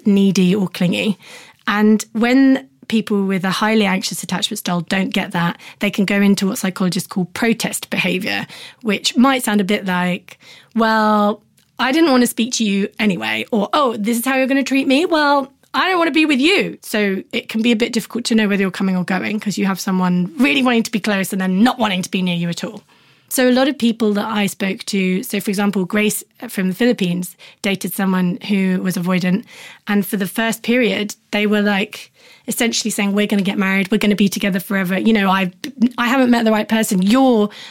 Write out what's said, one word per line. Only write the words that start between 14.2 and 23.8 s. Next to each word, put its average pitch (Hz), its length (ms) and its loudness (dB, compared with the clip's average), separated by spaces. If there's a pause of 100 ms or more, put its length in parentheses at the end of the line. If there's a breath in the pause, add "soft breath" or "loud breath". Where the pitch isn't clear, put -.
how 269 100 0
you're 262 120 2
gonna 269 160 2
treat 269 220 0
me? 277 200 2
Well, 285 460 2 (220)
I 311 140 0
don't 370 100 0
want 330 120 2
to 277 40 -6
be 311 120 4
with 285 160 2
you." 285 400 0
So 202 500 -2
it - 160 -6
can 220 140 -4
be 240 100 2
a 226 60 2
bit 233 160 -2
difficult 233 320 -4
to 233 100 0
know 214 140 4
whether 196 120 0
you're 190 80 0
coming 190 280 -2
or 180 80 -2
going 202 340 -4
'cause 208 180 -6
you 202 80 -2
have 190 140 -2
someone 180 580 0
really 285 240 2
wanting 240 220 2
to - 80 -6
be 208 80 -2
close 196 320 -2
and 190 100 -4
then 185 220 2
not 247 160 2
wanting 196 220 -2
to - 100 -8
be 190 100 -2
near 180 140 -2
you 170 140 -4
at 170 160 -6
all. 202 180 -14 (460 soft breath)
So 254 200 2
a - 20 4
lot 262 160 4
of 285 120 -2
people 226 340 2